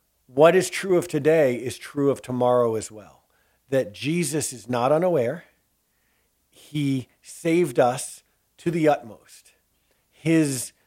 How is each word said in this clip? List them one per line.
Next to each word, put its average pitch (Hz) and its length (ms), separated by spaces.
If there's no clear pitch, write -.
what 151 300
is 180 140
true 190 260
of 165 120
today 147 480
is 117 220
true 139 320
of 127 120
tomorrow 123 520
as 107 160
well. 98 280
That 127 240
Jesus 139 600
is 113 160
not 123 240
unaware. 160 520
He 139 600
saved 165 560
us 131 440
to 175 120
the 156 180
utmost. - 640
His 151 640